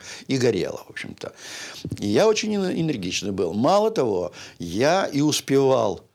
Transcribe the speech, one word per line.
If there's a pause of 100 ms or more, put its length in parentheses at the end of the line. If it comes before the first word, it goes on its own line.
(280)
и
горело,
в
общем-то. (680)
И
я
очень
эн-,
энергичный
был.
Мало
того, (260)
я
и
успевал (140)